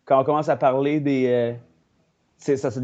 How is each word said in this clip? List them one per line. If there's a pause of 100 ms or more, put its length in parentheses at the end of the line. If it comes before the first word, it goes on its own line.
quand
on
commence
à
parler
des,
euh, (840)
tu
sais,
ça,
ça,